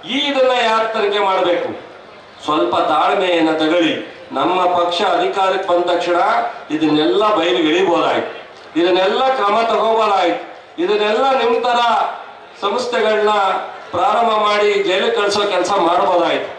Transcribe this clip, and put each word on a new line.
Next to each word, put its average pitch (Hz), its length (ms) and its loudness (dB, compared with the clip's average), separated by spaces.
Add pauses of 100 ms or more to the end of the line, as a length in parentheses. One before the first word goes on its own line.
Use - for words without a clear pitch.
(120)
ಈ 269 60 -2 (100)
ಇದನ್ನ 262 240 2 (160)
ಯಾರು 220 240 2
ತನಿಖೆ 202 340 0
ಮಾಡ್ಬೇಕು? 180 420 0 (720)
ಸ್ವಲ್ಪ 170 320 0 (180)
ತಾಳ್ಮೆಯನ್ನ 175 600 2 (100)
ತಗೊಳ್ಳಿ. 160 300 2 (460)
ನಮ್ಮ 170 200 0 (180)
ಪಕ್ಷ 170 220 0 (180)
ಅಧಿಕಾರಕ್ಕೆ 190 520 0
ಬಂದ 175 220 2
ತಕ್ಷಣ 175 280 0 (520)
ಇದನ್ನೆಲ್ಲ 156 520 2 (120)
ಬಯಲಿಗೆ 170 380 2
ಎಳಿಬೋದಾಯ್ತು, 175 600 0 (440)
ಇದನ್ನೆಲ್ಲ 185 460 2 (180)
ಕ್ರಮ 202 160 2 (160)
ತಗೋಬೋದಾಯ್ತು, 214 680 2 (420)
ಇದನ್ನೆಲ್ಲ 208 440 0 (140)
ನಿಮ್ 233 160 2 (100)
ತರ 240 140 2 (840)
ಸಂಸ್ಥೆಗಳನ್ನ 214 720 0 (580)
ಪ್ರಾರಂಭ 208 400 0 (100)
ಮಾಡಿ 208 260 2 (140)
ಜೈಲಿಗೆ 202 340 0
ಕಳ್ಸೋ 202 260 0 (100)
ಕೆಲಸ 180 200 0 (140)
ಮಾಡ್ಬೋದಾಯ್ತು. 175 600 0 (100)